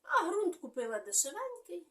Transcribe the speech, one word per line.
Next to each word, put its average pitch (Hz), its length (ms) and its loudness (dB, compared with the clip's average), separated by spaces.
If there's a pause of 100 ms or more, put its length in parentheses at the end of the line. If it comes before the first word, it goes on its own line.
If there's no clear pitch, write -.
А 494 220 4
ґрунт 370 320 2
купила 233 420 -4
дешевенький. 349 920 -4